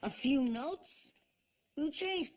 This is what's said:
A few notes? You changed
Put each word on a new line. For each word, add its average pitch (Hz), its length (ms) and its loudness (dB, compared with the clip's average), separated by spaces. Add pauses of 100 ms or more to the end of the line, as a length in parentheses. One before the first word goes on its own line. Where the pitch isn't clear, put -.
A 220 80 -4
few 262 320 4
notes? 254 720 -4 (600)
You 302 140 2
changed 370 460 0